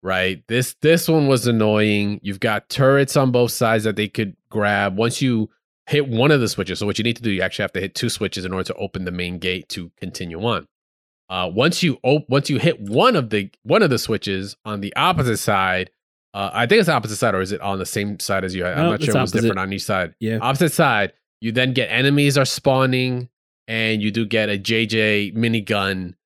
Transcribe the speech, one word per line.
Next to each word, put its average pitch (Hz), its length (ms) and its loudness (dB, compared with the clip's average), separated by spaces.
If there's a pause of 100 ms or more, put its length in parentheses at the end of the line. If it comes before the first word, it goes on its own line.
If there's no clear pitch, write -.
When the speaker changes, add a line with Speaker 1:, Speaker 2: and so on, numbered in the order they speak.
Speaker 1:
right? 92 460 -2
This, 123 320 0
this 165 280 4
one 156 200 4
was 123 180 4
annoying. 107 760 2
You've 98 180 -8
got 107 300 -2
turrets 139 460 4
on 135 140 4
both 123 220 4
sides 113 320 2
that 107 120 0
they 104 120 0
could 101 280 -4 (140)
grab. 101 460 0
Once 117 260 0
you 113 280 0 (360)
hit 143 220 0
one 123 240 4
of 143 80 4
the 113 80 0
switches, 90 320 -4
so 104 60 -4
what 101 120 -4
you 107 60 -2
need 117 120 0
to - 60 -18
do, 113 80 -2
you 95 120 -2
actually 92 220 -4
have 92 100 -6
to 95 60 -4
hit 95 140 -8
two - 140 -4
switches 95 360 -6
in 92 80 -6
order 92 120 -4
to - 100 -8
open 95 300 -8
the 90 80 -6
main 90 260 -6
gate 90 300 -6
to 87 320 -12
continue 87 440 -10
on. 107 220 -2 (640)
Uh, 92 220 -2
once 139 320 0
you 143 180 0
op-, 139 260 2
once 139 220 0
you 131 80 0
hit 165 220 0
one 135 340 2
of 127 160 0
the, 104 180 -2 (140)
one 175 200 2
of 165 80 4
the 120 80 2
switches 98 680 -4
on 107 160 -8
the 101 160 -8
opposite 135 400 2
side, 95 540 0 (440)
uh, 98 180 -4
I 113 140 0
think 214 140 4
it's 185 60 4
the 165 80 2
opposite 107 220 -2
side, 113 180 0
or 95 60 0
is 95 120 -4
it 95 80 -6
on 98 180 -4
the 92 80 -6
same 104 340 -6
side 95 240 -2
as 92 100 -6
you? 90 100 -2
I, 90 80 -2
I'm - 40 -4
Speaker 2:
No, 151 140 0
Speaker 1:
not - 60 0
Speaker 2:
it's 156 100 -4
Speaker 1:
sure 110 100 0
it 123 40 4
was 123 100 0
Speaker 2:
opposite. 110 120 0
Speaker 1:
different 104 160 0
on 95 140 -4
each 95 120 -6
side. 92 360 -2
Speaker 2:
Yeah. 110 200 -4
Speaker 1:
Opposite 139 320 0
side, 113 400 2 (280)
you 113 120 -4
then 127 200 0
get 123 140 0
enemies 143 520 2
are 135 80 4
spawning, 127 840 0 (380)
and 110 360 0
you 104 80 0
do 113 160 -2
get 107 220 0
a 104 100 -2
J 113 280 0
J 104 480 2
minigun 101 800 -2 (120)